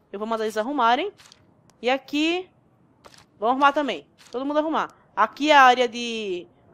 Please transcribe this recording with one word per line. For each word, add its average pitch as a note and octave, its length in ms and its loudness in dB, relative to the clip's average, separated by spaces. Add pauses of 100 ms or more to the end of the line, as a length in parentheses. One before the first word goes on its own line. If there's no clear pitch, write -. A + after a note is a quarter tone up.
(120)
eu G3+ 60 -12
vou G#3+ 100 -8
mandar A3 160 -4
eles G#3+ 140 -6
arrumarem. C4 520 0 (720)
E A3+ 60 -4
aqui, D#4 580 -4 (920)
vão G#3 100 -2
arrumar C#4 240 2
também. C4 340 -6 (240)
Todo B3+ 140 -8
mundo D4 140 -4
arrumar. D4+ 320 -4 (260)
Aqui A#3+ 340 0
é D4 60 8
a C4+ 60 10
área B3 260 6
de, A3 580 -8 (280)